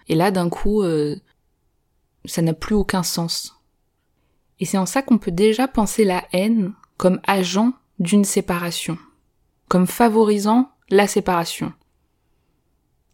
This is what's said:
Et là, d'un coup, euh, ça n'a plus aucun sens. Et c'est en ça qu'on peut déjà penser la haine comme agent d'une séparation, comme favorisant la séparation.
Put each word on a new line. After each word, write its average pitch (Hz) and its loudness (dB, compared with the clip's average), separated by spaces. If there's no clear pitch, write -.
Et 165 0
là, 175 4
d'un 180 -2
coup, 208 0
euh, 156 -2
ça - -4
n'a 165 0
plus 160 -4
aucun 190 0
sens. - -6
Et 180 -4
c'est 196 -2
en 185 0
ça 269 -4
qu'on 247 2
peut - -4
déjà 214 2
penser 220 0
la 180 0
haine 208 0
comme 185 2
agent 196 0
d'une 196 2
séparation, 175 -4
comme 180 4
favorisant 220 2
la 202 4
séparation. 170 -4